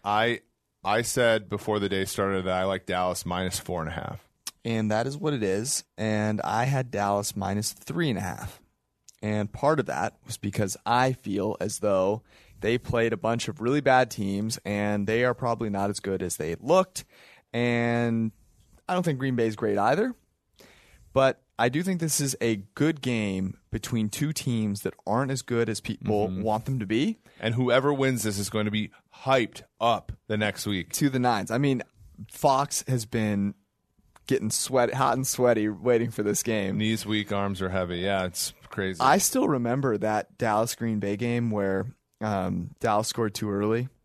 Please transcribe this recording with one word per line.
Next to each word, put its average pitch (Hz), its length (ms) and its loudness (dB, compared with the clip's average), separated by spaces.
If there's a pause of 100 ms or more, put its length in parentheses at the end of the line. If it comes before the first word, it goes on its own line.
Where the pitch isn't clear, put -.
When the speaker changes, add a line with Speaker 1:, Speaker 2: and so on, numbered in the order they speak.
Speaker 1:
I, 110 380 2 (420)
I 107 200 2
said 113 480 2
before 104 300 -2
the 98 100 0
day 95 160 0
started 98 400 -2
that 92 80 0
I 92 100 0
like 95 220 -2
Dallas 90 400 -2
minus 90 320 -2
four 87 220 -6
and 78 100 -6
a - 20 -8
half. - 340 -10 (380)
Speaker 2:
And 110 260 -2
that 113 160 0
is 139 120 -8
what 147 160 -2
it 113 80 -2
is. 104 420 -2 (140)
And 107 440 0
I 113 220 0
had 131 260 0
Dallas 101 460 -2
minus 98 360 -2
three 160 360 -4
and 104 100 0
a 98 40 -4
half. 90 380 -10 (600)
And 104 300 -2
part 147 280 2
of 98 60 -2
that 78 280 -2 (120)
was - 120 -12
because 98 380 -2 (100)
I 123 260 4
feel 101 480 -2
as 98 200 -4
though 101 420 2 (380)
they 117 180 2
played 117 340 0
a 110 60 -2
bunch 113 300 -2
of 101 120 -10
really 131 200 2
bad 127 300 6
teams, 104 540 -2
and 104 420 0
they 117 180 2
are 123 100 2
probably 117 340 -2
not 101 220 -2
as 98 100 -6
good 95 220 -2
as 87 160 -6
they 80 200 -4
looked. 180 460 2 (480)
And 117 800 0 (560)
I 180 60 0
don't 180 80 0
think 147 160 0
Green 131 180 0
Bay 113 100 4
is 107 100 -2
great 104 220 0
either. 160 360 2 (1000)
But 135 300 4 (160)
I 120 100 4
do 151 140 0
think 180 180 -2
this 156 200 0
is 139 200 0
a 113 160 2 (180)
good 147 280 0
game 98 560 -2 (120)
between 110 380 -2
two 147 240 -2
teams 107 480 -2
that - 140 -4 (120)
aren't 127 240 0
as 131 120 -4
good 117 260 0
as 107 120 -4
people 104 480 0
Speaker 1:
Mm-hmm. 92 140 -6
Speaker 2:
want 110 220 0
them 135 140 -2
to 107 80 -4
be. 139 320 0 (200)
Speaker 1:
And 113 160 -2
whoever 127 380 4
wins 131 300 2
this 104 160 -2
is 101 100 -2
going 107 160 0
to 107 60 0
be 107 200 -2 (340)
hyped 131 380 2 (180)
up 113 320 2 (140)
the 107 120 -2
next 104 280 -2
week. 95 280 -2
Speaker 2:
To 147 160 2
the 131 80 -2
nines. 117 320 0
I 117 80 0
mean, 135 240 2 (480)
Fox 139 580 0
has 120 160 0
been 104 500 0 (720)
getting 110 240 0
sweat, 120 440 0
hot 131 220 2
and 131 100 -2
sweaty 113 420 2
waiting 117 420 2
for 107 120 -6
this 104 200 0
game. 101 360 -2
Speaker 1:
Knees 107 260 0
weak, 104 260 -2
arms 98 300 -2
are 92 80 -2
heavy. 90 300 -2
Yeah, 95 260 0
it's - 300 -6 (160)
crazy. 95 300 -4
Speaker 2:
I 139 180 6
still 247 300 0
remember 123 500 0
that 107 400 -2
Dallas 113 360 2
Green 113 240 -2
Bay 101 200 -2
game 120 320 0
where, 98 340 0 (380)
um, 95 480 -2 (100)
Dallas 110 280 2
scored 110 260 -2
too 104 160 -4
early. 110 380 0 (160)